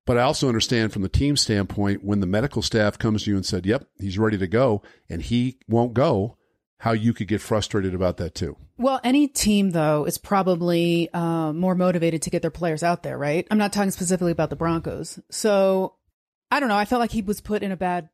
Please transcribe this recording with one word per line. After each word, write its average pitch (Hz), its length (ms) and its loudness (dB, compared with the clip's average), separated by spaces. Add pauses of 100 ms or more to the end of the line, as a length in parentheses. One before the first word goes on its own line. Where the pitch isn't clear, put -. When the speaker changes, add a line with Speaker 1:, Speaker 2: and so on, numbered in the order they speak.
Speaker 1:
but 123 100 2
I 120 60 4
also 139 260 2
understand 113 440 0
from 101 100 -4
the 95 60 -4
team 143 280 2
standpoint, 101 680 0
when 101 160 2
the 95 60 0
medical 107 360 0
staff 104 360 0
comes 110 260 0
to 107 60 -2
you 101 60 2
and 92 80 -2
said, 90 220 -4
"Yep, 113 200 0 (120)
he's 95 200 -6
ready 107 200 2
to 95 80 -2
go," 107 360 2 (260)
and 85 120 -8
he 120 380 -2 (100)
won't 117 260 2
go, 117 420 0 (420)
how 117 140 0
you 113 200 2
could 107 160 -6
get 101 140 0
frustrated 101 520 -2
about 90 220 0
that 85 180 -8
too. 78 220 -6 (220)
Speaker 2:
Well, 262 260 0
any 269 240 4
team, 202 440 2
though, 151 340 2
is 175 100 -4
probably, 170 960 2
uh, 165 400 -2
more 180 220 0
motivated 170 480 0
to - 80 -6
get 175 100 -2
their 165 100 -2
players 160 320 -4
out 170 200 0
there, 131 160 -8
right? 147 320 -2
I'm 214 80 2
not 202 160 0
talking 202 160 2
specifically 180 420 0
about 156 160 0
the 143 80 -6
Broncos. 165 640 -4 (100)
So, 190 640 2 (540)
I 269 80 2
don't 269 120 0
know. 202 80 2
I 208 80 0
felt 247 140 0
like 226 120 0
he 226 80 -2
was 202 220 -6
put 208 200 -4
in 202 80 -4
a 185 60 -6
bad 180 380 -4